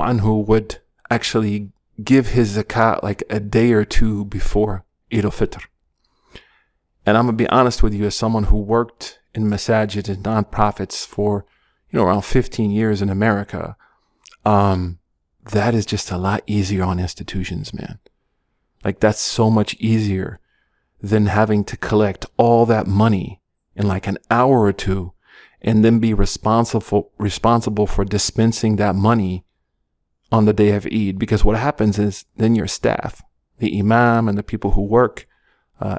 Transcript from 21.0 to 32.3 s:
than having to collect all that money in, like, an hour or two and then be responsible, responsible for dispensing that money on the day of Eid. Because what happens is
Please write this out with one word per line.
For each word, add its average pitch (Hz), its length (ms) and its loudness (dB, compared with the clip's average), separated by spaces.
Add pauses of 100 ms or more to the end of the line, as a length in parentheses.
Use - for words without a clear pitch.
than 104 260 2
having 104 380 2
to - 120 -10
collect 196 480 -2 (120)
all 117 280 4
that 110 220 0
money 98 540 0 (340)
in, 101 120 -2
like, 95 200 -4
an 98 100 -4 (140)
hour 123 300 4
or 101 120 4
two 95 400 -4 (480)
and 107 240 4
then 117 140 4
be 110 140 2
responsible, 107 1040 0
responsible 107 720 0
for - 160 0
dispensing 107 720 0
that 101 200 0
money 98 500 0 (840)
on 110 140 4
the 107 80 4
day 104 180 4
of 101 140 -2
Eid. 98 320 -4
Because 107 280 2
what 107 120 4
happens 110 400 0
is 104 280 -2 (100)